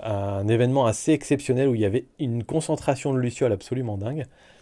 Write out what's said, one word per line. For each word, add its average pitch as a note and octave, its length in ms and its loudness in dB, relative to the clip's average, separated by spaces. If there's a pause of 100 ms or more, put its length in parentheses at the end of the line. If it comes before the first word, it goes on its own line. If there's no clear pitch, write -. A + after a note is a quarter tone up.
un G2+ 420 -4
événement B2 400 4
assez A2 240 0
exceptionnel C3+ 580 2
où B2+ 60 2
il A2 60 0
y G#2 60 4
avait G2+ 200 0 (140)
une A#2 240 -2
concentration D3+ 680 -2
de C3 60 0
lucioles B2 340 0
absolument A2 460 -4
dingue. B2 260 -6 (380)